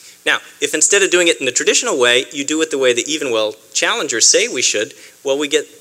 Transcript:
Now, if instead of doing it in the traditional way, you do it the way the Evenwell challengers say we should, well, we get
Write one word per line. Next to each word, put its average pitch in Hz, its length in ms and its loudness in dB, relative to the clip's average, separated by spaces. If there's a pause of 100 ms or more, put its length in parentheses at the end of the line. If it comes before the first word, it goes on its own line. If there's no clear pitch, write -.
(260)
Now, 151 120 2 (220)
if 143 140 -2
instead 175 300 2
of 165 80 2
doing 175 160 4
it 165 120 2
in 139 60 -6
the 127 60 -2
traditional 202 480 0
way, 123 340 4
you 139 100 -6
do 151 200 -2
it 156 80 -2
the 143 80 -2
way 127 140 4
the 113 100 -2
Evenwell 117 520 -2 (200)
challengers 170 520 -2
say 190 200 2
we 147 160 -4
should, - 300 -2 (300)
well, 139 140 0
we 151 100 -2
get 143 180 0 (160)